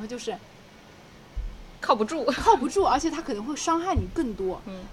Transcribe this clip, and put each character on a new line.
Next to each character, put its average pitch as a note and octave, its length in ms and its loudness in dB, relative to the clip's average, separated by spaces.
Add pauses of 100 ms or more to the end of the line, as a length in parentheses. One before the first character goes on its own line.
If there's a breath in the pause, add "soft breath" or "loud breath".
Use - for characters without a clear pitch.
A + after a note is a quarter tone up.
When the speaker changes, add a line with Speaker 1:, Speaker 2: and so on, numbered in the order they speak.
Speaker 1:
馈 G#3+ 60 -8
就 A#3+ 100 -8
是 - 180 -6 (1400)
Speaker 2:
靠 - 160 4
不 G#3+ 100 2
住。 D4+ 200 -4
Speaker 1:
靠 G4 300 6
不 B3+ 120 2
住， G4 180 2
而 C4 140 4
且 E4 100 0
他 D4+ 120 -6
可 C#4 120 -4
能 G#3 100 -4
会 C#4+ 120 -4
伤 E4+ 240 0
害 F4 160 0
你 A#3 60 2 (120)
更 C4 200 -2
多。 F#3 320 -4
Speaker 2:
嗯。 F#3+ 280 -12